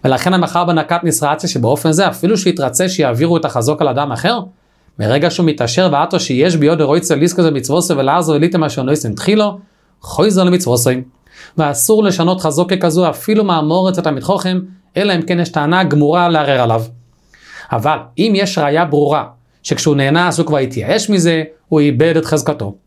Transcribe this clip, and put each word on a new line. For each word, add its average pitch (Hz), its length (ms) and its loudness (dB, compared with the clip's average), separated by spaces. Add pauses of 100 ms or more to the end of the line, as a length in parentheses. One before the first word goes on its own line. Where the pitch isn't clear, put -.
ולכן 139 300 0
המחר 175 320 0
בנקת 170 380 -2
נסרצה 156 440 -2
שבאופן 139 440 0
זה, 180 160 2
אפילו 190 300 0
שיתרצה 180 520 -2
שיעבירו 156 480 0
את 160 80 -2
החזוק 135 360 -2
על 156 60 2
אדם 135 240 -2
אחר, 170 280 -2 (600)
מרגע 131 300 0
שהוא 170 160 0
מתעשר 151 460 0
ועתו 160 280 0
שיש 151 360 0
בידו 151 320 2
רויצה 160 280 2
ליסקו 175 260 0
זה 160 100 4
מצווסו 143 460 0
ולעזו 151 360 0
וליטה 165 240 2
מה 160 120 0
שאינו 131 220 -4
עושה 120 220 -2
תחילו, 208 460 0 (420)
חוזר 196 420 0
למצווסו. 135 460 2 (680)
ואסור 165 460 0
לשנות 185 380 0
חזוקה 180 360 0
כזו 175 320 2
אפילו 214 340 0
מאמורת 180 540 0
התלמיד 151 260 -2
חכם, 185 360 -2 (380)
אלא 196 180 0
אם 165 60 0
כן 170 180 -2
יש 170 100 -2
טענה 165 340 0
גמורה 151 460 2
לערער 139 320 2
עליו. 113 220 0 (880)
אבל 131 260 0 (200)
אם 214 180 2
יש 190 220 -2
ראיה 151 280 2
ברורה, 147 400 0 (380)
שכשהוא - 320 0
נאנס 156 440 0
הוא 165 80 0
כבר 151 100 0
התייאש 135 520 -2
מזה, 170 340 2 (260)
הוא 160 100 2
איבד 147 380 2
את 160 80 -2
חזקתו. 143 500 -4 (120)